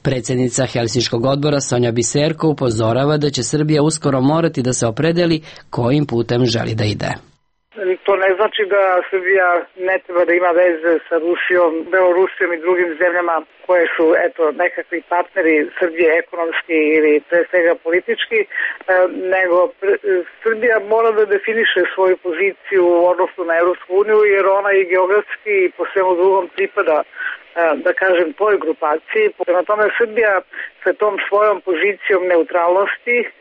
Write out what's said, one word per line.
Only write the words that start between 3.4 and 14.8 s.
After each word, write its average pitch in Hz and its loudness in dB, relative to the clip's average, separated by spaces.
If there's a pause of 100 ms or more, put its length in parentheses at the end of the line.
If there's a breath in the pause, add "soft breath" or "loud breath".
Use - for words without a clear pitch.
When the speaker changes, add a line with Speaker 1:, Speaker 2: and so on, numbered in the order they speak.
Speaker 1:
Srbija 151 0
uskoro 139 0
morati 156 2
da 123 0
se 120 -2
opredeli 165 0 (280 loud breath)
kojim 139 0
putem 120 0
želi 117 -2
da 107 -2
ide. - -4 (920)
Speaker 2:
To 202 2 (120)
ne 190 4
znači 214 0 (120)
da 196 4 (260)
Srbija 185 2 (400)
ne 190 0
treba 175 0
da 170 0
ima 180 2 (100)
veze 170 2 (140)
sa 170 -4 (100)
Rusijom, 175 0 (220)
Belorusijom 185 2
i 160 -8
drugim 180 0 (100)
zemljama 175 0 (300)
koje 175 2 (100)
su, 165 2 (220)
eto, 170 -4 (200)
nekakvi 175 -6 (140)